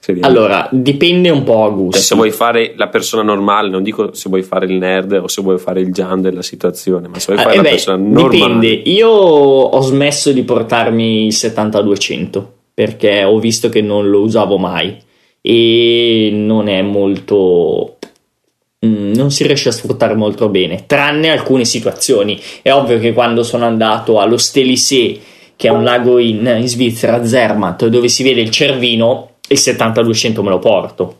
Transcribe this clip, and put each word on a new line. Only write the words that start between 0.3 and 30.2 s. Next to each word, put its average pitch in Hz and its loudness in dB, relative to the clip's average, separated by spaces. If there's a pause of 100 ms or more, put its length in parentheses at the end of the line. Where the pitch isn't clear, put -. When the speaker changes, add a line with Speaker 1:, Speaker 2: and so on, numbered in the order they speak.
Speaker 2:
dipende 143 2
un 139 0
po' 113 4
a 104 2
gusti. 95 -2
Speaker 1:
Cioè, 95 2
se - 0
vuoi 110 4
fare 117 0
la 101 -4
persona 110 -2
normale, 104 0
non 95 -4
dico 107 -4
se - -12
vuoi 95 0
fare 95 -4
il 92 -2
nerd 92 -2
o 95 -2
se - -6
vuoi 95 0
fare 92 -4
il 92 -2
Gian 92 -4
della 92 -2
situazione, 90 -4
ma 87 -14
se 95 -4
vuoi 104 0
Speaker 2:
Eh, 107 0
Speaker 1:
fare 110 2
Speaker 2:
eh, - 4
Speaker 1:
la 202 4
Speaker 2:
beh, 147 4
Speaker 1:
persona 95 0
normale. 104 2
Speaker 2:
dipende. 113 2 (240)
Io 214 4
ho 147 4
smesso 139 0
di 127 0
portarmi 113 0
il 107 0
settanta 107 -2
duecento 98 -4 (220)
perché 107 0
ho 104 4
visto 110 -2
che 113 0
non 104 -2
lo 101 4
usavo 101 0
mai 90 -4 (460)
e 117 2
non 107 0
è 95 0
molto, 98 0 (880)
mm, 104 -2
non 139 0
si - -4
riesce 139 -2
a - -4
sfruttare - -2
molto 107 -2
bene, 92 -4
tranne 147 0
alcune 131 0
situazioni. 104 -2 (220)
È - 0
ovvio 131 2
che 113 0
quando 117 0
sono 120 -2
andato 110 0
allo 110 2
Stelisee, 127 0 (380)
che - 0
è - 4
un 113 2
lago 120 2
in, 113 0 (140)
in 123 -2
Svizzera, 117 -2
Zermatt, 113 0
dove 120 2
si 123 -2
vede 127 2
il 110 -4
Cervino, 123 -2 (160)
il 139 2
settanta 113 0
duecento 113 -2